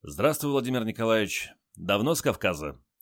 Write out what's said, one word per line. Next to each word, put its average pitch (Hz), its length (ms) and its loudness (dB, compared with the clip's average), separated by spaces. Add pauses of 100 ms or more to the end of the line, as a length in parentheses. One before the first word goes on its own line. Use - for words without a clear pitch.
"Здравствуй, 139 500 -2
Владимир 127 340 0
Николаевич. 110 640 0 (260)
Давно 101 400 2
с - 60 -4
Кавказа?" 82 600 -2 (200)